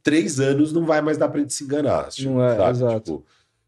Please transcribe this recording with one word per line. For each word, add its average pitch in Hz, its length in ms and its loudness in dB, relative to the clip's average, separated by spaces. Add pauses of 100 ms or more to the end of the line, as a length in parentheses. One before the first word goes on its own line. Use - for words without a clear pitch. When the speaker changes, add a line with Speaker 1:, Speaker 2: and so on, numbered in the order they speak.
Speaker 1:
três 151 380 2
anos 139 320 2
não 165 140 0
vai 151 160 2
mais 151 160 0
dar 151 100 2
pra 147 120 -4
gente 139 120 -4
se - 120 -8
enganar. 131 440 -2
Tipo, 135 220 -8
Speaker 2:
Não 127 140 2
é, 120 120 2
Speaker 1:
sabe? 92 140 4
Speaker 2:
exato. 123 300 0 (180)
Speaker 1:
Tipo, - 60 -20 (440)